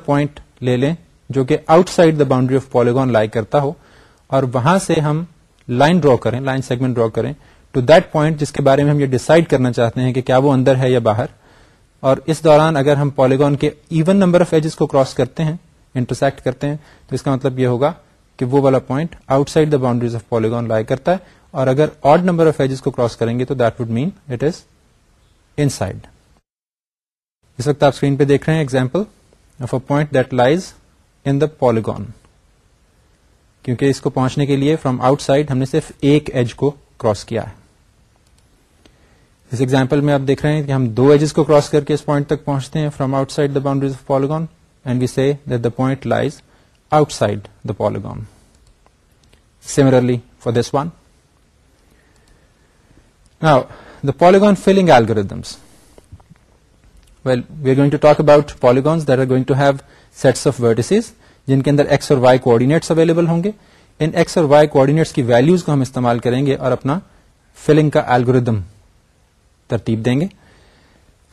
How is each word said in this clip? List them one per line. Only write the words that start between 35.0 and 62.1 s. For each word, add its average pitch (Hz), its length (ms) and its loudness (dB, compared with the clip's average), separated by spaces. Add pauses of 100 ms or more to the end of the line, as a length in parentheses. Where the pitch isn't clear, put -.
outside 143 400 0
ہم 127 80 -2
نے 135 80 -2
صرف - 340 -6
ایک 147 340 2
ایج 123 200 -2
کو 139 160 -2 (280)
کراس 107 260 -4
کیا 110 240 -8
ہے۔ - 60 -20 (2000)
اس 117 80 -4
ایگزامپل 131 400 0
میں 147 140 0
آپ 135 140 -2
دیکھ 139 160 -2
رہے 151 120 0
ہیں 151 60 -4
کہ 139 100 -6
ہم 131 160 -2 (100)
دو 135 120 4
ایجز 147 220 2
کو 160 120 0
کراس 143 260 2
کر 147 140 0
کے 151 100 -2
اس 143 100 -6
پوائنٹ 143 240 -2
تک 147 160 -4
پہنچتے 139 340 -6
ہیں 147 120 -4 (100)
from 135 200 -4
outside 143 380 -4
the 135 100 -6
boundaries 139 300 -2
of - 120 -20
polygon 143 380 -2 (360)
and 123 200 -2
we 123 100 -2
say 135 140 0 (240)
that 120 160 -4
the 113 100 -8
point 131 360 -4
lies 120 260 -4 (520)
outside 110 540 -2 (220)
the 107 100 -6
polygon. 104 400 -6 (1500)
Similarly 127 520 2 (260)
for 120 140 -4
this 120 180 -2
one. 151 160 -4 (2500)
Now, 151 80 6 (560)
the 135 100 -2
polygon 196 440 6
filling 190 320 4
algorithms. 104 580 -2 (1700)
Well, 123 180 -2 (220)
we 131 80 2
are 131 80 2
going 139 160 2
to - 80 -2
talk 151 200 6
about 147 300 4 (120)
polygons 139 420 2
that 131 160 2
are - 80 -4
going 131 180 0
to 135 120 0
have 139 200 0 (400)
sets 135 300 0
of 123 140 -6
vertices 120 460 0 (360)
جن 135 140 2
کے 143 80 0
اندر 143 240 2
ایکس - 160 -2